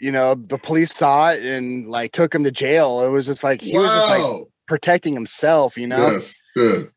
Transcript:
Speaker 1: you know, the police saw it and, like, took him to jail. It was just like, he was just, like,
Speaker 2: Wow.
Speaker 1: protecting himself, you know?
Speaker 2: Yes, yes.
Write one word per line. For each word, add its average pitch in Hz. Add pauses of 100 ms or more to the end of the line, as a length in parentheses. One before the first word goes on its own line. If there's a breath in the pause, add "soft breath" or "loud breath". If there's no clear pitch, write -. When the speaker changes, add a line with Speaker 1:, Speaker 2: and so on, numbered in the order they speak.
Speaker 1:
you 135
know, 131
the 127
police 160
saw 151
it 127
and, 127
like, 117
took 170
him 147
to 135
jail. 135
It 131
was 135
just 139
like, 139
he 135
was 196
just, 214
like, 185
Speaker 2:
Wow. 117 (220)
Speaker 1:
protecting 165
himself, 139
you 120
know? 123
Speaker 2:
Yes, - (200)
yes. 110 (120)